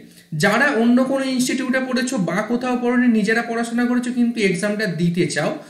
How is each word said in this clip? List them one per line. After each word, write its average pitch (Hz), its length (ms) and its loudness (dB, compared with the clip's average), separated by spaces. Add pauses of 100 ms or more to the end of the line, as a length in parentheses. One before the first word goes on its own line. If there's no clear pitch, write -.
(360)
যারা 220 360 2
অন্য 240 320 4
কোনো 269 220 -2
ইনস্টিটিউটে 254 540 -2
পড়েছো 254 380 -2
বা 175 240 -2
কোথাও 247 360 -2
পড়োনি, 247 300 2
নিজেরা 226 340 2
পড়াশোনা 233 440 -2
করেছো 247 280 0
কিন্তু 240 260 0
এক্সামটা 208 460 0
দিতে 170 400 0
চাও, - 320 -2 (120)